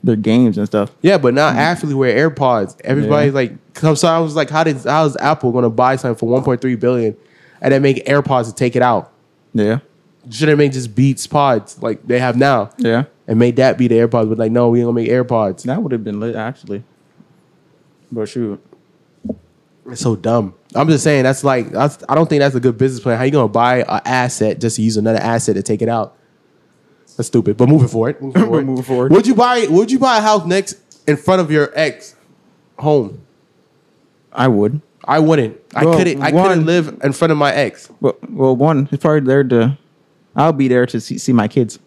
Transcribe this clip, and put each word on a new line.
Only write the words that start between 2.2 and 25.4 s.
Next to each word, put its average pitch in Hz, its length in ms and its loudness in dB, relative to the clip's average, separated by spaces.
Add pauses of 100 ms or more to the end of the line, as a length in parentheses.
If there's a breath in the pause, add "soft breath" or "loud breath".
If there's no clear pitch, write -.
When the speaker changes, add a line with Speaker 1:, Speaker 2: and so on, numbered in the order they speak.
Speaker 2:
AirPods. 127 540 -2
Everybody 143 440 0
Speaker 1:
Yeah. 135 60 0
Speaker 2:
like, 127 200 -2 (220)
so, 156 180 2
so 151 140 0
I 165 120 2
was 156 160 -4
like, 147 140 -2
"How 156 140 0
did, 151 200 0
how 156 220 2
is 143 120 -2
Apple 139 340 -2
gonna 120 180 0
buy 123 260 2
something 127 220 -4
for 117 100 -6
one 123 160 0
point 127 180 -2
three 127 140 -2
billion 117 400 -2 (460 soft breath)
and 131 100 2
then 135 120 2
make 135 240 0
AirPods 135 400 0
to 110 80 -14
take 127 200 -2
it 123 60 2
out?" 117 300 0 (420)
Speaker 1:
Yeah. 110 260 0 (520)
Speaker 2:
Should 131 180 0
have 147 80 4
made 143 160 2
just 120 220 -8
Beats 131 320 0
Pods 135 540 0
like 113 260 -6
they 123 120 0
have 123 160 -2
now. 123 440 0
Speaker 1:
Yeah. 117 240 0 (240)
Speaker 2:
And 113 120 0
made 120 180 2
that 131 200 2
be 123 100 2
the 117 80 2
AirPods, 117 340 2
but 110 100 -4
like, 113 120 -2
"No, 120 180 2
we 120 100 2
ain't 120 80 0
gonna 120 80 -2
make 117 140 -2
AirPods." 117 540 -2
Speaker 1:
That 139 200 -4
would 147 100 -6
have 113 100 -6
been 104 160 -8
lit, 113 160 -8
actually. 110 480 -10 (1300)
But 110 180 -6
shoot. 110 300 -6 (1300)
Speaker 2:
It's 123 140 -14
so 117 140 0
dumb. 110 380 -2 (220)
I'm 143 120 0
just 151 160 0
saying 143 200 2
that's 135 200 0
like, 131 280 -2
that's, 143 360 -2
I 139 80 0
don't 160 140 2
think 151 100 0
that's 139 160 0
a 127 40 0
good 120 180 0
business 127 240 -2
plan. 117 160 -2
How 123 60 -2
you 139 80 0
gonna 135 180 2
buy 120 340 2
an - 220 -4
asset 123 540 -2
just 117 180 -4
to 110 40 -4
use 110 160 0
another 110 220 0
asset 117 360 -2